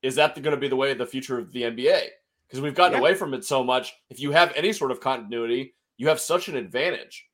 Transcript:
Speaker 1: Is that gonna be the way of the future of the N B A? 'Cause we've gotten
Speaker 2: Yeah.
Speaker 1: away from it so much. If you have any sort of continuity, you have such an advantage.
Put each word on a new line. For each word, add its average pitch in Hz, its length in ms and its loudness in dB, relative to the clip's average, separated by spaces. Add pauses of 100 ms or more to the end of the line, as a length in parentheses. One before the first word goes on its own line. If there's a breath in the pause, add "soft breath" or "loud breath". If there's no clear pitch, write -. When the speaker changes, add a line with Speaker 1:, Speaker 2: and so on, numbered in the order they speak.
Speaker 1:
Is 131 140 -2
that 147 260 2
gonna 143 160 0
be 135 100 -2
the 127 80 0
way 135 140 2
of 131 80 -2
the 120 80 -4
future 131 320 -6
of 113 140 -8
the 123 120 -4
N 113 120 -4
B 123 120 0
A? 170 220 2 (400)
'Cause 127 100 -8
we've 143 140 -4
gotten 180 180 6
Speaker 2:
Yeah. 185 60 0
Speaker 1:
away 160 160 4
from 185 180 -4
it 127 140 -8
so 131 180 0
much. 127 300 0 (160)
If 127 100 -16
you 143 120 -4
have 170 220 6
any 185 200 0
sort 139 160 -2
of 123 100 -4
continuity, 120 760 -4 (220)
you 131 120 0
have 160 120 2
such 180 300 -2
an 151 60 -6
advantage. 123 760 -6